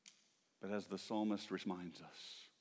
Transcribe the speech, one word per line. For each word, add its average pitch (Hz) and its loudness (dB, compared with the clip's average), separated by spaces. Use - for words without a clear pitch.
But 98 -2
as 101 2
the 95 -2
psalmist 107 2
reminds 90 0
us - -12